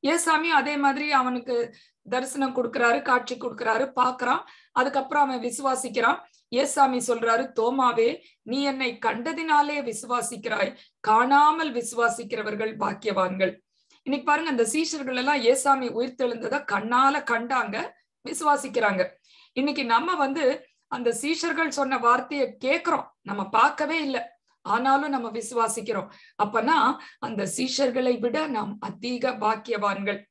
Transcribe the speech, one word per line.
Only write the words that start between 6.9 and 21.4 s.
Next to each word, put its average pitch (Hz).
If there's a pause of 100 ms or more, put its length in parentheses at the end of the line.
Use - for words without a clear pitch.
சொல்றாரு, 233 (100)
"தோமாவே, 240 (220)
நீ 262
என்னை 269
கண்டதினாலே 294
விசுவாசிக்கிறாய், 226 (240)
காணாமல் 285
விசுவாசிக்கிறவர்கள் 220
பாக்கியவான்கள்." 190 (440)
இன்னைக்கு 277
பாருங்க, 311
அந்த 240
சீஷர்கள் 277
எல்லாம் 262
ஏசாமி 262
உயிர்த்தெழுந்ததை 240
கண்ணால 254
கண்டாங்க, 233 (380)
விசுவாசிக்கிறாங்க. 240 (440)
இன்னைக்கு 277
நம்ம 254
வந்து 277 (200)
அந்த 233
சீஷர்கள் 320